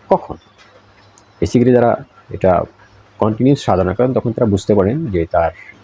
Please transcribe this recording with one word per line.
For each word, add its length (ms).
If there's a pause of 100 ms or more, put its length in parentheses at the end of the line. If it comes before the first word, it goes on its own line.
কখন। 280 (1000)
বেসিক্যালি 340
যারা 300 (260)
এটা 360 (540)
কন্টিনিউয়াস 460
সাধনা 280
করেন, 200
তখন 200
তারা 120
বুঝতে 300
পারেন 300
যে 260
তার 200 (320)